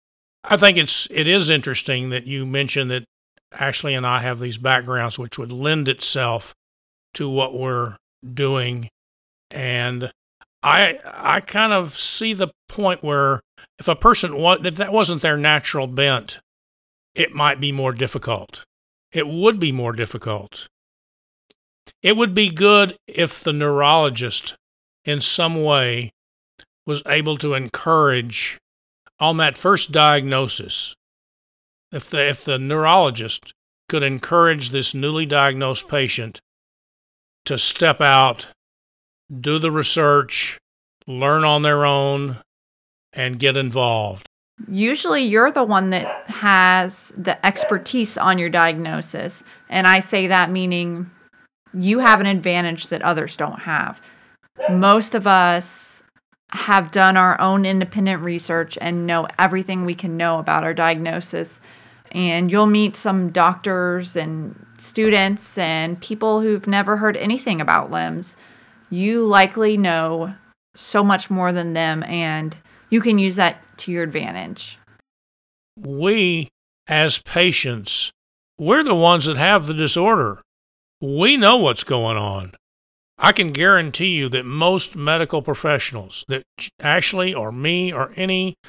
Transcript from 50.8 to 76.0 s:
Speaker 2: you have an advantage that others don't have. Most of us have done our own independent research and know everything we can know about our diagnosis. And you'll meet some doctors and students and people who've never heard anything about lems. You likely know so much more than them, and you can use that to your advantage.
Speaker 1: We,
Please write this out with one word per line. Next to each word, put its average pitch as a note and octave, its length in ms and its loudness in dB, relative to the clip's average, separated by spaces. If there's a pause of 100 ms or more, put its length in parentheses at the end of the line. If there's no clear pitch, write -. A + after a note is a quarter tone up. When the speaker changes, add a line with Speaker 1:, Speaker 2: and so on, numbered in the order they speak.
Speaker 2:
you F#3+ 260 2
have A3 200 6
an G3+ 60 2
advantage F3 600 -2
that - 140 -6
others D#3+ 340 -2
don't D3+ 240 -6
have. - 400 -4 (720)
Most G3+ 440 4
of G#3 120 -2
us F3+ 760 0 (480)
have G3 400 2
done F#3+ 260 6
our F#3 240 4
own F#3+ 240 2
independent F#3+ 580 0
research E3+ 600 -4
and E3+ 240 -4
know E3+ 200 0 (120)
everything F#3 460 0
we F3 100 -4
can E3+ 240 -6
know E3 200 0
about D#3 260 -2
our D#3+ 100 -4
diagnosis. E3 840 -4 (520)
And F3 380 0
you'll G#3 160 4
meet G#3 280 4
some F#3+ 360 -2
doctors F3+ 840 0
and D#3+ 380 -6 (220)
students G#3 800 0
and E3 460 -2
people A3 400 -2
who've G#3 240 0
never G3+ 280 2
heard G#3+ 220 0
anything G#3 460 -2
about D3 280 0
lems. E3 460 -6 (540)
You A3 360 0
likely G#3 520 4
know E3 560 -2 (400)
so - 280 0
much G3 280 2
more F#3 220 0
than E3+ 200 -4
them, D#3+ 300 -2
and D#3 520 -4 (380)
you A3+ 80 4
can A3 180 4
use F#3+ 180 2
that F3+ 200 2 (220)
to - 120 -12
your E3+ 140 -4
advantage. F#2+ 720 -10 (1000)
Speaker 1:
We, E3 720 -2 (380)